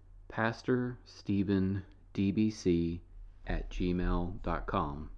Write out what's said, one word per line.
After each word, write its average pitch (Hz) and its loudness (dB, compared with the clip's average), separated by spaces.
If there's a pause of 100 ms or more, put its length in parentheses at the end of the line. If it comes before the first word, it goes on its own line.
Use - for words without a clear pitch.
(280)
pastor 123 0
steven 98 2 (320)
D 98 2
B 107 4
C 85 2 (460)
at - -2
gmail 90 0
dot 82 -2
com. 76 -2